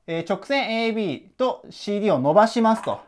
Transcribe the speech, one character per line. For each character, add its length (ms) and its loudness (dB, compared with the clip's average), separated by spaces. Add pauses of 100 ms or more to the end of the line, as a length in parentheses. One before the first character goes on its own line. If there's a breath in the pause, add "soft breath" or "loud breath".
え 140 -4
ー、 120 -4
直 120 -8
線 400 -2
エ 40 0
ー 40 -4
ビ 120 -2 (140)
ー 180 -20
と 320 -2
シ 280 -6
ー 40 -2
デ 60 0
ィ 40 4
ー 40 4
を 40 2
伸 140 2
ば 140 8
し 140 0
ま 140 4
す 80 -8
と。 240 -4